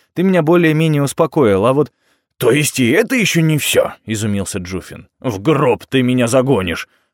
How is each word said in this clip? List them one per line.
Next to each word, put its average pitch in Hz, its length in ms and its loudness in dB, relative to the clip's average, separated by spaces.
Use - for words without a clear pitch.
ты 170 80 -2
меня 185 200 2
более-менее 160 600 2
успокоил, 131 640 0
а 127 60 2
вот» 143 200 0
«То 120 140 0
есть 143 300 0
и 123 100 2
это 226 260 0
еще 180 240 0
не 156 180 0
все?» - 360 -2
изумился 104 520 -4
Джуфин. 90 500 -12
«В 104 200 -6
гроб 131 460 0
ты 139 160 0
меня 123 260 0
загонишь, 113 600 0